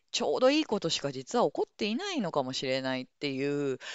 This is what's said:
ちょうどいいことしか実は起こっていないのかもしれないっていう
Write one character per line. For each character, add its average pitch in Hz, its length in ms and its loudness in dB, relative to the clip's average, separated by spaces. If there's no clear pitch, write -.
ち - 100 -2
ょ 151 160 2
う - 20 2
ど 254 120 6
い 311 100 4
い 294 40 0
こ 202 140 0
と 165 120 0
し - 100 0
か 143 100 -2
実 131 280 -2
は 202 60 6
起 143 60 2
こ - 160 -2
っ - 100 -20
て - 80 -2
い 214 100 0
な 392 180 -4
い 294 80 0
の 165 100 -2
か 143 120 2
も 127 100 -4
し - 140 -4
れ 131 160 2
な 131 120 0
い 127 60 -4
っ 127 60 -10
て 143 120 -2
い 139 420 0
う 127 60 -6